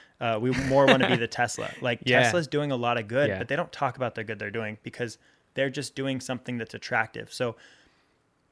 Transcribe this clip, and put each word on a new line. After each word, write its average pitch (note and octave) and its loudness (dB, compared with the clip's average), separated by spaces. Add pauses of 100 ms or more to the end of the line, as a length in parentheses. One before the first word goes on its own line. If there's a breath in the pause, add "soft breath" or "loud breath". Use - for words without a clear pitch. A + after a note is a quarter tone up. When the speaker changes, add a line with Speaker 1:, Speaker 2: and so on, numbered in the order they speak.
(200 loud breath)
Speaker 1:
Uh, A#2 0
we B2+ 2
more C3+ 4
wanna C3+ 6
be B2 2
the A#2 0
Speaker 2:
<laughs> - -
Speaker 1:
Tesla. A2+ -4 (100)
Like, A#2+ -2
Speaker 2:
Yeah. B2 6
Speaker 1:
Tesla's D3 2
doing D3 -2
a C3 -2
lot A#2+ 0
of G#2+ -6
good, C3 2
Speaker 2:
Yeah. F#2 -2
Speaker 1:
but F#2+ -6
they C#3 -2
don't - -4
talk C3 -2
about B2 -4
the A2 -6
good G#2+ -8
they're G#2 -6
doing G#2+ -6
because A#2+ -8 (380 soft breath)
they're C3+ 0
just C3 -8
doing C3+ -4
something B2 -6
that's A2+ -8
attractive. A2+ -4
So, A#2+ -4 (960 loud breath)